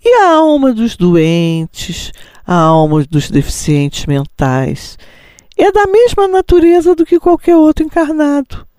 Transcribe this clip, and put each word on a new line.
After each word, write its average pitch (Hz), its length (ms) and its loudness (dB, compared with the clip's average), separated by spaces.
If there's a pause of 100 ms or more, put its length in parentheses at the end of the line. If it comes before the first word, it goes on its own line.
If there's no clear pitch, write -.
E 480 180 2
a 359 140 2
alma 294 360 2
dos 226 240 -4
doentes, 165 1160 -2 (340)
a 180 100 -2
alma 160 480 2
dos 143 260 -4
deficientes 143 760 -4
mentais, 139 920 -4 (600)
é 392 140 2
da 415 160 0
mesma 403 400 2
natureza 349 680 2
do 320 100 0
que 349 140 0
qualquer 349 360 0
outro 311 280 2
encarnado. 302 840 -4 (140)